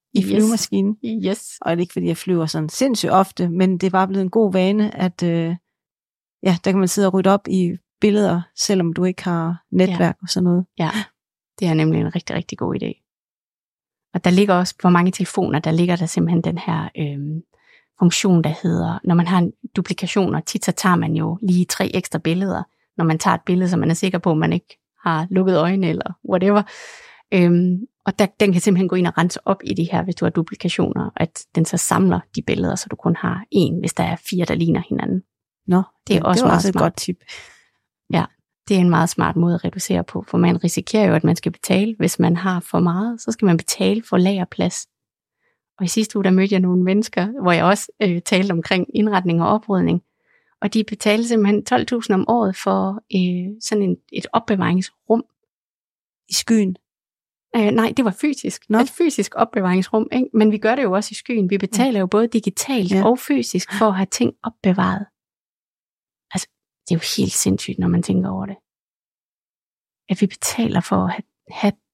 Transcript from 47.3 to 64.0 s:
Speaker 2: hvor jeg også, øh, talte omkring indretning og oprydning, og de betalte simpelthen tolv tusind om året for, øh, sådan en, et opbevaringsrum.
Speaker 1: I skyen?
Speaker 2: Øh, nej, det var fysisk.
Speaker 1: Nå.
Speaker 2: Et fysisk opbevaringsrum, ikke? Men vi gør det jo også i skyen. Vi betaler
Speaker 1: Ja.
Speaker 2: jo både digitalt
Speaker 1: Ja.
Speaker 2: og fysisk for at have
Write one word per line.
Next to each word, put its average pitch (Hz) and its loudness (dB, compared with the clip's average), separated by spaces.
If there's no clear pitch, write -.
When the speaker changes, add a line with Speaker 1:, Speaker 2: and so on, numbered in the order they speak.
Speaker 2:
hvor 180 4
jeg 165 4
også, 196 2
øh, 175 0
talte 190 2
omkring 175 0
indretning 185 2
og 170 0
oprydning, 185 0
og 208 -4
de 220 0
betalte 214 -2
simpelthen 208 2
tolv 247 0
tusind 233 -2
om 185 2
året 220 0
for, 190 -2
øh, 180 -2
sådan 208 -2
en, 180 0
et - -8
opbevaringsrum. 185 -2
Speaker 1:
I - -16
skyen? 208 0
Speaker 2:
Øh, 208 2
nej, 226 2
det 262 2
var 208 0
fysisk. - -4
Speaker 1:
Nå. 214 4
Speaker 2:
Et 262 2
fysisk 294 -2
opbevaringsrum, 190 0
ikke? 254 0
Men 214 4
vi 214 -2
gør 220 0
det 277 -2
jo 196 0
også 208 -2
i - -14
skyen. 208 -2
Vi 196 0
betaler 214 0
Speaker 1:
Ja. 208 0
Speaker 2:
jo 185 0
både 214 2
digitalt 208 -2
Speaker 1:
Ja. 196 2
Speaker 2:
og 247 4
fysisk 240 -4
for 220 4
at 196 0
have 190 0